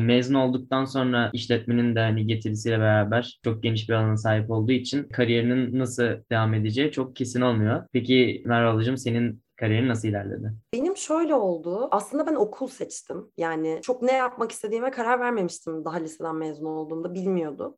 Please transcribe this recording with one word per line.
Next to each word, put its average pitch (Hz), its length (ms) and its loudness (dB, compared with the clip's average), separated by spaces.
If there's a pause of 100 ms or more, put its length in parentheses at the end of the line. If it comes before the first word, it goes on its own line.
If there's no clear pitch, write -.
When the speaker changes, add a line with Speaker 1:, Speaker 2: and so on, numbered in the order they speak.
Speaker 1:
mezun 123 340 4
olduktan 131 500 2
sonra 127 480 2
işletmenin 120 640 0
de 113 60 2
hani 110 260 2
getirisiyle 110 520 0
beraber 107 680 2
çok 113 180 -2
geniş 113 260 0
bir 113 60 2
alana 110 220 2
sahip 110 340 2
olduğu 110 220 2
için 135 360 -2
kariyerinin 120 720 2
nasıl 120 240 -2 (280)
devam 110 240 2
edeceği 110 380 0
çok 131 240 -6
kesin 123 240 -2
olmuyor. 123 520 2
Peki 123 540 4
Merve 117 220 4
ablacığım 113 280 2
senin 117 460 -2 (140)
kariyerin 113 320 2
nasıl 110 200 0
ilerledi? 101 440 -4 (220)
Speaker 2:
Benim 339 220 -2
şöyle 311 380 0
oldu. 185 560 -2
Aslında 262 360 -2
ben 311 80 -2
okul 208 320 -2
seçtim. - 680 -12
Yani 160 460 -2
çok 247 200 -4
ne 254 100 2
yapmak 247 400 -2
istediğime 226 380 -4
karar 247 300 0
vermemiştim 180 640 -4
daha 160 120 -6
liseden 160 400 -6
mezun 156 300 -6
olduğumda. 160 480 -6
Bilmiyordum. 180 640 -4